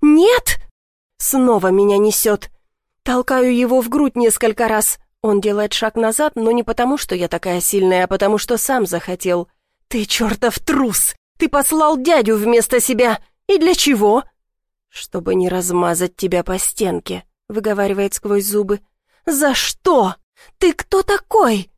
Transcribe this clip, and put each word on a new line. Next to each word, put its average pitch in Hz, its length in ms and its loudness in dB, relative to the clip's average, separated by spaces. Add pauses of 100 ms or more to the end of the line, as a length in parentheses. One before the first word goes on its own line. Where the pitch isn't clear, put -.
Нет!" 339 600 4 (600)
Снова 240 480 2
меня 202 300 4
несёт. 208 500 0 (540)
Толкаю 254 520 0
его 247 280 2
в 233 80 -6
грудь 285 260 0
несколько 226 520 0
раз. 214 300 -2 (220)
Он 214 180 0
делает 208 360 -2
шаг 220 200 -4
назад, 226 400 0
но 226 160 0
не 240 120 2
потому, 247 340 -2
что - 180 -6
я 175 140 -4
такая 175 320 -4
сильная, 185 440 0
а - 20 -4
потому 196 320 0
что 240 180 -4
сам 240 300 -2
захотел. 175 640 -4 (400)
"Ты 214 180 -4
чёртов 226 520 -2
трус! 269 560 -2 (240)
Ты 320 120 -2
послал 302 480 0
дядю 254 380 2
вместо 233 440 2
себя! 240 400 0 (280)
И 392 100 4
для 330 160 4
чего?" 220 500 2 (640)
"Чтобы - 460 -6
не 180 160 0
размазать 180 680 -2
тебя 180 260 -2
по 185 160 -6
стенке", 180 680 -6 (240)
выговаривает 202 680 -2
сквозь 202 320 -2
зубы. 202 340 -2 (460)
"За 285 280 0
что? 233 600 0 (420)
Ты 359 160 2
кто - 300 -2
такой?" 294 760 0